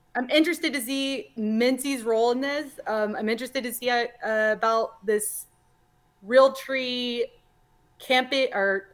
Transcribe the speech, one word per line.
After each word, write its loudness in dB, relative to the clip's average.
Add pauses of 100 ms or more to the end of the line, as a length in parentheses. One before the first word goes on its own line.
(140)
I'm -4
interested 2
to -2
see -4
Mincy's 0
role 2
in -2
this. -6
Um, -2
I'm -2
interested -4
to -6
see, -4
uh, 2 (160)
about 0
this -2 (840)
Realtree 2 (720)
camping, 0
or 0